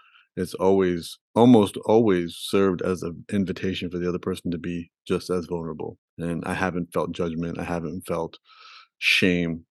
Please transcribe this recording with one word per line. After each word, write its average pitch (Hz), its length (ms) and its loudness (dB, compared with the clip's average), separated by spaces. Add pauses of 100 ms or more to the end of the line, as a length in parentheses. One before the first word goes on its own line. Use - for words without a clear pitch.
(360)
it's 92 180 -6
always, 92 640 2 (160)
almost 113 500 8
always 98 520 4
served 98 460 0
as 92 200 -2
an 85 280 -10
invitation 92 600 -4
for 87 80 -6
the 87 100 -2
other 87 100 -2
person 90 320 -6
to 85 80 -4
be 87 320 -8 (160)
just 90 240 -2
as 90 160 -2
vulnerable. 80 520 -8 (200)
And 82 260 -4
I 90 100 -4
haven't 87 380 -4
felt 82 200 -2
judgment. 82 480 -4
I 85 40 -8
haven't 85 420 -6
felt 82 320 -6 (600)
shame 85 720 0